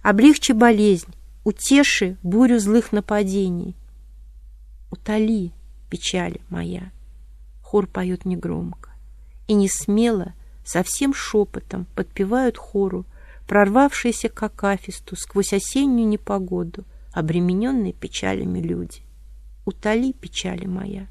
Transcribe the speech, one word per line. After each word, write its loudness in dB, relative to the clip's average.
Облегчи 6
болезнь, 4
утеши 2
бурю 4
злых 2
нападений. -2
Утоли -2
печаль -6
моя». -8
Хор -2
поет -6
негромко -8
и 2
несмело, 0
совсем -2
шепотом -4
подпевают -2
хору -6
прорвавшиеся 2
к -8
акафисту -6
сквозь -2
осеннюю 2
непогоду -4
обремененные 0
печалями -6
люди. -6
«Утоли -2
печали -10
моя». -10